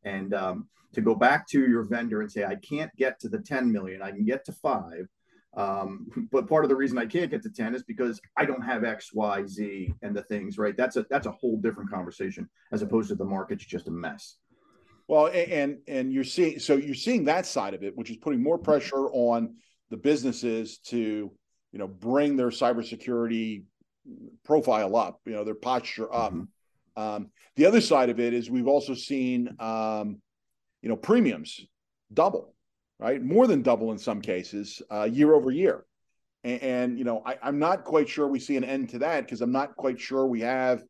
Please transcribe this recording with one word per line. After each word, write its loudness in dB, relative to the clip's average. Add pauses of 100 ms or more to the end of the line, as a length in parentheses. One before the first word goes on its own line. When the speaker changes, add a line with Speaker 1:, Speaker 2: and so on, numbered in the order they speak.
Speaker 1:
And, -6
um, -4 (240)
to -2
go 4
back 4
to 4
your 4
vendor -2
and -6
say, -2
"I -4
can't -8
get 0
to -8
the -4
ten 0
million, -4
I -8
can -2
get 0
to -12
five." -4 (480)
Um, -4 (240)
but 2
part 4
of 2
the 6
reason 0
I -2
can't -2
get -6
to -10
ten -6
is -8
because -4 (160)
I 2
don't -4
have -2
X, -6
Y, -2
Z, -8
and -6
the -6
things, -8
right? -2
That's 0
a, -2
that's -2
a -6
whole -2
different -4
conversation -8 (220)
as -2
opposed 0
to -2
the -4
market's -6
just -10
a -8
mess. -10 (680)
Speaker 2:
Well, 6
a-, 0
and, 0 (100)
and -2
you're 0
seeing, 0
so 2
you're -2
seeing 0
that 2
side -4
of -10
it, -6
which -10
is -12
putting -2
more 2
pressure 0
on 2 (320)
the -10
businesses -2
to, -4 (400)
you -14
know, -6
bring 0
their 2
cybersecurity -2 (800)
profile 2
up, 0
you -8
know, -4
their -4
posture -4
up. -2
Speaker 1:
Mm-hmm. -12
Speaker 2:
Um, -6 (260)
the 6
other 8
side 4
of -2
it 2
is -2
we've 0
also 2
seen, -2
um, -4 (640)
you -6
know, 0
premiums 2 (540)
double, 2 (440)
right? -2
More 6
than 4
double 2
in -6
some -4
cases, -6
uh, 0
year 8
over 6
year. 2 (600)
And, -6
and, -2
you -4
know, -2
I, -6
I'm -2
not 2
quite 2
sure 0
we 0
see -2
an 0
end -4
to -8
that 0
'cause -6
I'm 0
not -2
quite -2
sure 0
we 0
have 2